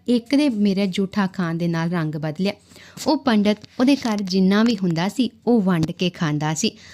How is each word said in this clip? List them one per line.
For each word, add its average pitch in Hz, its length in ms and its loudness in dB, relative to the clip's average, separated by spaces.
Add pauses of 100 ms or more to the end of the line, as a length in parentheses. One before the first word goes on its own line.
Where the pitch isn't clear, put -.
ਇੱਕ 240 280 0
ਦੇ 294 140 4
ਮੇਰੇ 202 380 0
ਜੂਠਾ 196 400 -2
ਖਾਣ 175 280 -4
ਦੇ 170 120 -2
ਨਾਲ 170 240 -2
ਰੰਗ 156 240 -2
ਬਦਲਿਆ।" 156 380 -4 (540)
ਉਹ 294 100 4
ਪੰਡਤ 208 400 2 (220)
ਉਹਦੇ 262 160 4
ਘਰ 214 260 -2
ਜਿੰਨਾ 190 420 2
ਵੀ 233 140 2
ਹੁੰਦਾ 175 320 -2
ਸੀ, 220 200 -2 (180)
ਉਹ 233 140 4
ਵੰਡ 180 300 0
ਕੇ 180 180 -4
ਖਾਂਦਾ 151 440 -2
ਸੀ। 208 180 -4 (220)